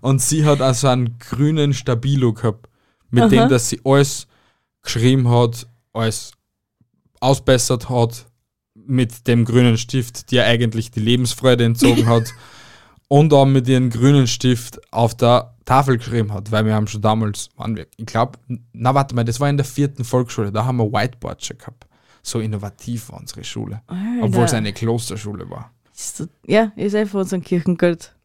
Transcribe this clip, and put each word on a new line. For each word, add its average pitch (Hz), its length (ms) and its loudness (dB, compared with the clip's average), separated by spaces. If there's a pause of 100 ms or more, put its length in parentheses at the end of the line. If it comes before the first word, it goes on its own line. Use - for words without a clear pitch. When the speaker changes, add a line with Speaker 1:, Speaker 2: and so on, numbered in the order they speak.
Speaker 1:
Und 135 200 0
sie 151 240 0
hat 143 160 2
also 131 260 0
einen 123 320 0
grünen 143 540 0
Stabilo 127 600 0
gehabt, 107 340 -4 (420)
mit 123 140 4
Speaker 2:
Aha. 226 60 4
Speaker 1:
dem, - 200 4
dass 123 200 2
sie 117 140 -6
alles 139 440 2 (540)
geschrieben 123 480 2
hat, 120 380 2 (260)
alles 110 380 -6 (880)
ausbessert 131 680 0
hat, 117 360 -2 (500)
mit 123 520 -4
dem 117 180 4
grünen 117 320 4
Stift, - 540 -6
der 123 140 4
eigentlich 113 460 0
die - 80 -6
Lebensfreude 120 680 2
entzogen 117 420 2
hat, 117 180 2 (420)
Speaker 2:
<laughs> - 400 -20
Speaker 1:
und 147 260 4
auch 139 120 8
mit 135 220 2
ihrem 127 220 2
grünen 127 380 4
Stift 120 520 -2 (120)
auf 117 240 0
der 120 400 2 (100)
Tafel 131 320 2
geschrieben 113 360 -4
hat, 104 180 -8
weil 110 140 0
wir 107 80 2
haben 107 140 0
schon 104 140 -8
damals, 107 540 -2
waren 113 200 -8
wir, 82 120 -12 (100)
ich 113 80 -12
glaub, 120 320 -2 (360)
na 123 200 0
warte 139 220 0
mal, 120 100 0
das 117 140 -4
war 143 100 0
in 143 80 0
der 139 80 -2
vierten 143 380 -4
Volksschule, 120 480 -4
da 107 140 -2
haben 127 120 -2
wir 113 140 0
Whiteboard - 540 -6
schon - 120 -14
gehabt. - 300 -20 (340)
So - 180 -6
innovativ 107 720 -8
war - 80 -16
unsere - 240 -18
Schule. 110 440 -10
Speaker 2:
Alter. 220 360 -6
Speaker 1:
Obwohl 117 200 2
es 113 100 0
eine 107 200 -4
Klosterschule 104 760 -6
war. - 220 -16 (240)
Speaker 2:
Ist - 240 -14
das, 165 80 -8 (180)
ja, 214 300 2
ist 196 180 -4
eh 214 140 0
von 196 140 -4
unserem 185 200 -4
Kirchengeld 175 720 -2 (120)